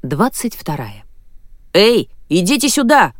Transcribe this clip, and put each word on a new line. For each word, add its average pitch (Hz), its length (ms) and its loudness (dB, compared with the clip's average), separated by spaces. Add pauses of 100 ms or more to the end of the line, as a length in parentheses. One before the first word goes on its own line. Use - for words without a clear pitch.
двадцать 180 500 -2
вторая. 117 500 -10 (680)
«Эй, 208 360 2 (200)
идите 214 400 0
сюда!» — 240 520 2